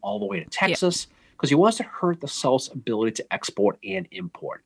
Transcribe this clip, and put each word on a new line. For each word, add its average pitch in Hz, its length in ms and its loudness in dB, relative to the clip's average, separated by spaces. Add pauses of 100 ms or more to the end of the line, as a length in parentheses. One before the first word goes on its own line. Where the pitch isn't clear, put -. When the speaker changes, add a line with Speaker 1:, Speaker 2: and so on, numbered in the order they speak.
Speaker 1:
all 107 160 -2
the 104 80 -2
way 98 140 -4
to - 60 -8
Speaker 2:
Yeah. - 40 -20
Speaker 1:
Texas, 180 560 0 (300)
'cause - 140 -2
he 143 60 6
wants 214 200 6
to - 60 -4
hurt 175 380 -2
the - 80 -6
South's 131 400 0
ability 113 420 -2
to - 240 -6
export - 500 0
and - 280 -4
import. - 540 -10